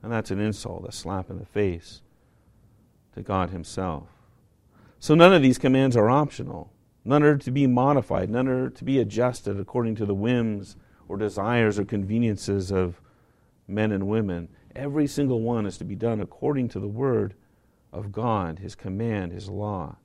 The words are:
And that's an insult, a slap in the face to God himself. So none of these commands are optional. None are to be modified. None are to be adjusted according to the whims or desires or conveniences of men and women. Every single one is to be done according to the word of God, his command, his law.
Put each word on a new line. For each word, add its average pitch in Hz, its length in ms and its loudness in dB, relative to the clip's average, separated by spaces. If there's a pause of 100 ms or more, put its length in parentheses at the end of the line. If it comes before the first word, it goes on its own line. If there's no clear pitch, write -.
And 110 100 -10
that's 110 200 -4
an 95 80 -2
insult, 98 480 -4
a - 40 -12
slap 95 380 -8
in 92 100 -10
the 95 60 -14
face 92 560 -4 (1120)
to - 80 -14
God 95 280 -2
himself. 85 580 -6 (920)
So - 160 2
none 170 200 10
of 170 80 8
these 131 160 6
commands 131 400 4
are 107 120 6
optional. 127 640 -2 (320)
None 147 200 4
are 147 140 6
to 127 140 -4
be 139 160 2
modified. 123 600 2
None 127 180 0
are 127 220 -2
to - 160 -16
be 135 140 2
adjusted 107 600 -2
according 113 360 -4
to 110 100 -2
the 101 100 0
whims 110 600 -2 (320)
or 95 80 -6
desires 107 600 0
or 101 60 0
conveniences 101 880 -2
of 92 300 -2 (680)
men 107 240 -2
and 98 160 -2
women. 98 400 -2 (260)
Every 143 320 -2
single 135 360 0
one 113 240 -2
is 95 140 -8
to - 40 -8
be 95 140 -8
done 113 240 -2
according 127 480 -2
to - 100 -6
the 101 80 -6
word 107 480 -2 (560)
of 101 220 -10
God, 101 460 -2
his 98 140 -12
command, 98 600 -6
his 95 160 -12
law. 98 560 -8